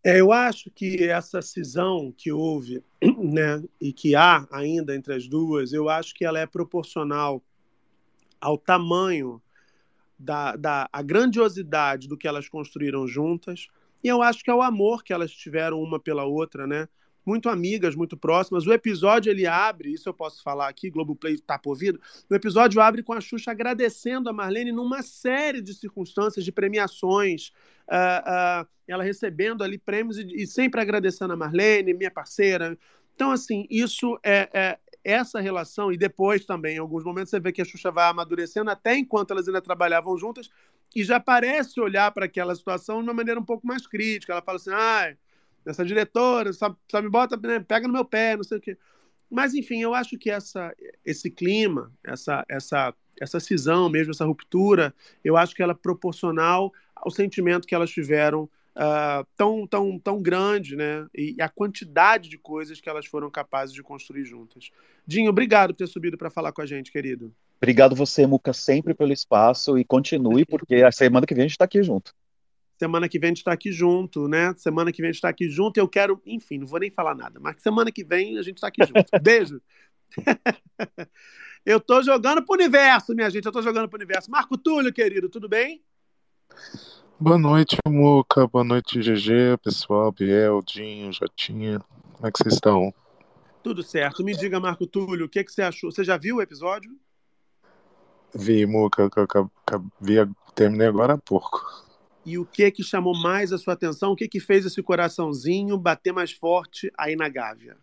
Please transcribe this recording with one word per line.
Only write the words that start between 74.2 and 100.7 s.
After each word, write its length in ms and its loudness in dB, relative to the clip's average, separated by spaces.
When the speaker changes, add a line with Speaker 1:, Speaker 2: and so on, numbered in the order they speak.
Speaker 1:
né? 300 2
Semana 340 0
que 100 -10
vem 80 -2
a 20 -2
gente 100 -8
tá 80 0
aqui 200 -4
junto 280 0
e 40 4
eu 60 4
quero, 380 2
enfim, 320 -12
não 100 -10
vou 120 -6
nem 100 -4
falar 260 -4
nada, 240 -16
mas 220 -10
semana 300 0
que 120 -12
vem 340 -2
a 40 -6
gente 180 -10
tá 80 -6
aqui 160 0
junto. 280 6
<laughs> 100 4
Beijo! 400 4
<laughs> 1000 -4
Eu 140 4
tô 240 4
jogando 400 2
pro 120 0
universo, 600 6
minha 140 0
gente, 160 -6
eu 60 -4
tô 100 -4
jogando 260 -2
pro 100 -14
universo. 320 -6
Marco 280 -2
Túlio, 340 0
querido, 380 -2
tudo 180 -12
bem? 340 -2
Speaker 3:
Boa 140 8
noite, 400 4
Muca. 580 6
Boa 200 2
noite, 360 0
G 140 4
G, 480 4
pessoal, 480 0
Biel, 500 2
Dinho, 520 -10
Jotinha. 640 -6
Como 120 -8
é 20 -2
que 80 -6
vocês 180 2
estão? 380 2
Speaker 1:
Tudo 180 -6
certo. 440 -4
Me 100 -4
diga, 240 -4
Marco 260 -4
Túlio, 400 -6
o 40 -14
que 120 -4
que 80 -10
você 120 -6
achou? 280 -6
Você 140 -6
já 140 0
viu 180 -6
o 60 -2
episódio? 500 -8
Speaker 3:
Vi, 300 4
Muca, 440 2
que 80 -2
eu 60 2
acab-, 260 0
acab-, 220 -4
vi 180 4
a-, 80 4
terminei 320 4